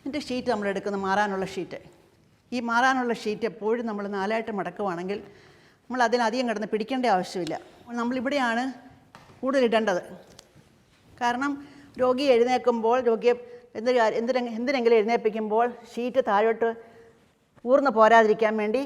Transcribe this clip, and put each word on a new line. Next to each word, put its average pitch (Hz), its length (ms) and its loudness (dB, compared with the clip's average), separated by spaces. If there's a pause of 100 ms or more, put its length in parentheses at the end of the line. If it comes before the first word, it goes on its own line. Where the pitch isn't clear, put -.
ഇതിൻ്റെ 277 280 -8
ഷീറ്റ് 247 260 -6
നമ്മൾ 208 200 -4
എടുക്കുന്ന 196 340 -4
മാറാനുള്ള 196 480 0
ഷീറ്റ്. 170 240 -10 (760)
ഈ 254 40 -4 (100)
മാറാനുള്ള 247 440 2 (100)
ഷീറ്റ് 214 280 -4
എപ്പോഴും 233 380 -2
നമ്മൾ 202 160 -6 (120)
നാലായിട്ട് 220 420 -4
മടക്കുവാണെങ്കിൽ 185 600 -6 (640)
നമ്മൾ 254 220 -6
അതിനധികം 240 420 0
കിടന്ന് 208 220 -4
പിടിക്കേണ്ട 233 360 -2 (100)
ആവശ്യമില്ല. 180 380 -4 (440)
നമ്മളിവിടെയാണ് 240 640 -2 (760)
കൂടുതൽ 262 260 2
ഇടേണ്ടത്. 208 340 2 (1200)
കാരണം 254 320 0 (480)
രോഗി 254 240 2 (100)
എഴുന്നേൽക്കുമ്പോൾ, 240 640 2 (120)
രോഗിയെ 226 260 2 (440)
എന്ത് 233 180 -2
കാ-, 220 240 2
എന്തിനെ-, 240 380 -2
എന്തിനെങ്കിലും 240 400 2
എഴുന്നേൽപ്പിക്കുമ്പോൾ 220 680 0 (260)
ഷീറ്റ് 247 360 -2
താഴോട്ട് 226 400 2 (1000)
ഊർന്ന് 277 280 4
പോരാതിരിക്കാൻ 220 540 6 (100)
വേണ്ടി 214 240 -2